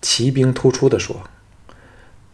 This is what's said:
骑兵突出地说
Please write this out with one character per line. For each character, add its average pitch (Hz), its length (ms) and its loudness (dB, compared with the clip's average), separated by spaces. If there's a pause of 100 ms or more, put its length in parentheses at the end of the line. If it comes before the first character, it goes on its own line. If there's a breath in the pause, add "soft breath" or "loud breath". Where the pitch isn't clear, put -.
骑 127 300 -2
兵 131 220 2
突 127 180 2
出 135 160 0
地 107 100 2
说 - 260 -8 (1120 soft breath)